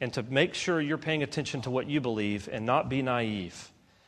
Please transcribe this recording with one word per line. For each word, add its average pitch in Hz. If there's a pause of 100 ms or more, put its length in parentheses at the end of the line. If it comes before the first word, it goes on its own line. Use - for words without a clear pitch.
and 123
to 117
make 139
sure 170
you're 147
paying 156
attention 139
to 127
what 127
you 143
believe 104
and 110
not 127
be 131
naive. 113 (380)